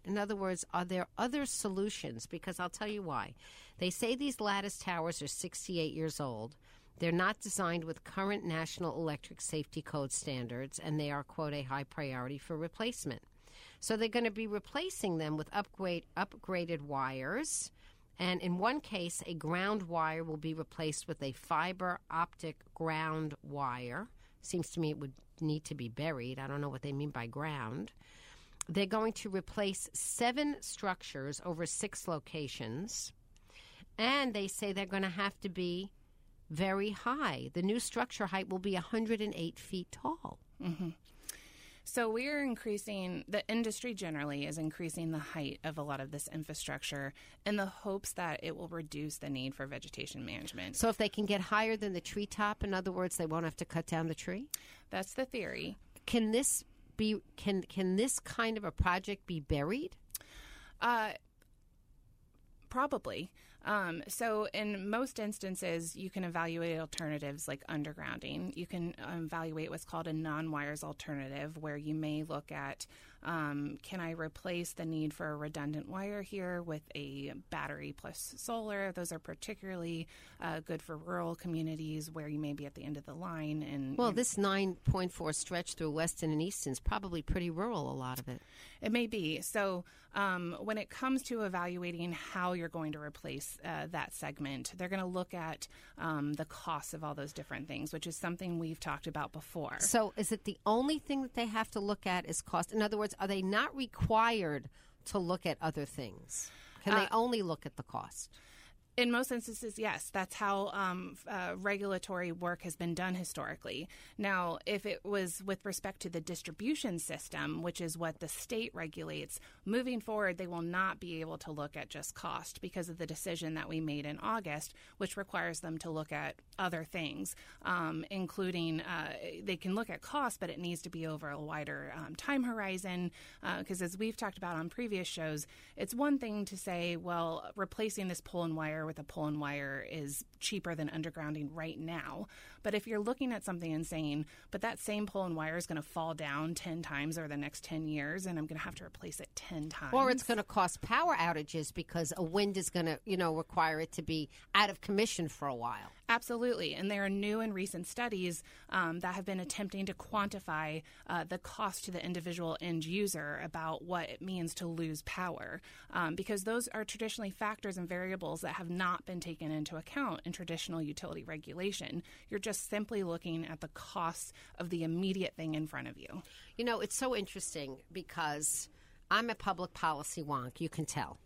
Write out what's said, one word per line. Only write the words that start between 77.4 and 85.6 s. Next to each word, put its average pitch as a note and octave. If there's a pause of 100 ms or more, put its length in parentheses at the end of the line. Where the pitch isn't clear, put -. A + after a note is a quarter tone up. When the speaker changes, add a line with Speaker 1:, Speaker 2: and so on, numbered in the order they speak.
Speaker 2:
battery D3
plus -
solar? G#3+
Those F3
are D#3+
particularly, E3+ (320)
uh, E3
good D#3
for D#3+
rural E3+
communities D#3+
where D#3
you D3+
may D3
be C#3+
at C#3
the -
end C#3+
of C#3+
the C3
line. D#3
And C#3
Speaker 1:
Well, A#3+
Speaker 2:
you F#3
Speaker 1:
this A#3+
nine G3
point F#3
four D#3
stretch -